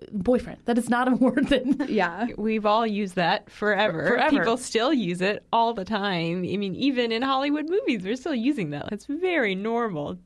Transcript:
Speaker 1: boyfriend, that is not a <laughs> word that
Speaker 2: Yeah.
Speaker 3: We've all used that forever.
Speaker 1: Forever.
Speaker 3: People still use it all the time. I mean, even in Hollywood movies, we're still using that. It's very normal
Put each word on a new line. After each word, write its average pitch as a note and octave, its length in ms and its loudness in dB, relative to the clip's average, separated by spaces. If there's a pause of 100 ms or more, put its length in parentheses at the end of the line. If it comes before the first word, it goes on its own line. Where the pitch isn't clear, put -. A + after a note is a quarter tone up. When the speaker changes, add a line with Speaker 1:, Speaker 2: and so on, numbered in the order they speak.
(100)
Speaker 1:
boyfriend, A3 540 -2
that A#3+ 140 0
is A#3+ 100 -2
not A#3+ 180 2
a C4 40 2
<laughs> B3 140 4
word C4+ 240 2
that C4+ 420 0
Speaker 2:
Yeah. F#3+ 380 0 (100)
Speaker 3:
We've A3 260 0
all A3 220 4
used G3+ 300 -2
that F3+ 340 0
forever. G3 580 0
Speaker 1:
Forever. B3 300 4
Speaker 3:
People A3 180 2
still B3 340 0
use F3+ 300 0
it G3+ 320 -2
all A#3 220 4
the F#3+ 100 -6
time. F#3 540 -2 (120)
I F3+ 60 -2
mean, G3 180 -2
even B3 380 0
in A3+ 80 0
Hollywood C#4+ 480 0
movies, E4+ 360 -2
we're G#3 120 -4
still D4+ 180 -4
using A#3 360 -2
that. D3 200 -8
It's G#3 140 -8
very D4+ 500 -2
normal G3 720 -4